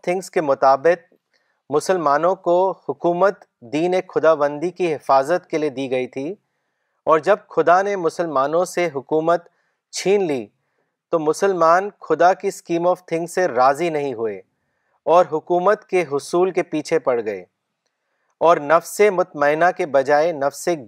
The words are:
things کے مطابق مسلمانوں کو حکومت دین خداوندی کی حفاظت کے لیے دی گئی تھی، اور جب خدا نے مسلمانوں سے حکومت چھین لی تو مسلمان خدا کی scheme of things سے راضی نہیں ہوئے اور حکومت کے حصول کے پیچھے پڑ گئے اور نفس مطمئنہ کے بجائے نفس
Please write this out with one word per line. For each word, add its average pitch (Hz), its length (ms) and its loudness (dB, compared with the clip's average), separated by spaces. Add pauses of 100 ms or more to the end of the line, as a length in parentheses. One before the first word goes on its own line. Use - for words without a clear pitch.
things 185 200 -4
کے 180 120 -2
مطابق 143 720 2 (560)
مسلمانوں 156 680 0
کو 180 360 0
حکومت 175 760 -2 (160)
دین 151 320 -2 (140)
خداوندی 147 640 0
کی 170 240 -4
حفاظت 143 540 0
کے 160 80 -4
لیے 151 120 -2
دی 127 220 -8
گئی 127 160 -2
تھی، 139 280 -10 (680)
اور 156 160 2
جب 185 180 0 (120)
خدا 175 320 2
نے 202 140 -2
مسلمانوں 160 680 -2
سے 175 300 -2
حکومت 160 520 -2 (420)
چھین 196 380 -2
لی 123 200 -4 (640)
تو 170 100 0
مسلمان 170 720 2
خدا 170 440 2
کی 185 140 -8
scheme 170 400 -4
of 180 160 -2 (100)
things 165 140 -4
سے 185 200 -2
راضی 139 420 2
نہیں 143 240 -4
ہوئے 107 280 -6 (600)
اور 170 220 4
حکومت 175 600 -2
کے 180 260 0
حصول 175 400 0
کے 175 120 -2
پیچھے 156 360 -4
پڑ 123 260 -2
گئے 95 200 -8 (920)
اور 165 200 4
نفس 160 440 0 (100)
مطمئنہ 156 540 0 (120)
کے 185 80 -4
بجائے 147 460 2
نفس 139 380 -6 (180)